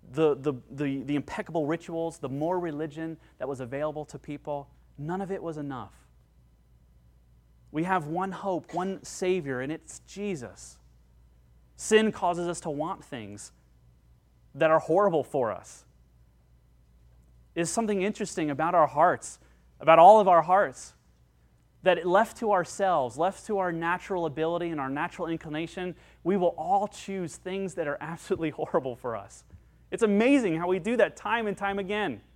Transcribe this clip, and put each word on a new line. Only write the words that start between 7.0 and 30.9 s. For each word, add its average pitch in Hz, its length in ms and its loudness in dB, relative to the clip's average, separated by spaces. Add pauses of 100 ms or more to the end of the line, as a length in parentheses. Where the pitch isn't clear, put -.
We 151 120 -2
have 180 240 -2
one 180 240 -4
hope, 185 420 -6
one 185 300 -6
Savior, 160 580 -2
and 135 100 -6
it's - 280 -12
Jesus. 160 800 -10 (1000)
Sin 220 340 4
causes 175 360 -2
us 170 140 -6
to 170 80 -8
want 151 340 -6
things 101 480 -14 (1000)
that 156 160 2
are 160 100 6
horrible 165 440 2
for 120 280 -2
us. - 340 -12 (1700)
There's 170 140 -2
something 214 320 -2
interesting 190 480 -4
about 156 240 -2
our 160 140 6
hearts, 147 500 2 (420)
about 160 200 8
all 202 200 12
of 196 80 6
our 170 140 8
hearts, 175 520 0 (920)
that 175 220 2
left 196 320 2
to 220 140 -2
ourselves, 170 680 0
left 180 280 -2
to 208 120 -4
our 185 140 -2
natural 170 540 -2
ability 165 440 -2
and 160 100 -6
our 131 100 -4
natural 160 380 -6
inclination, 165 680 -8 (300)
we 190 140 0
will 175 200 2
all 190 300 0
choose 190 480 -8
things 190 400 -8
that 160 120 -4
are 143 140 -4
absolutely 165 480 -4
<laughs> - 20 -8
horrible 135 440 -2
for 117 200 -6
us. - 280 -14 (480)
It's 185 100 -2
amazing 220 560 4
how 175 100 -2
we 185 120 0
do 220 180 -2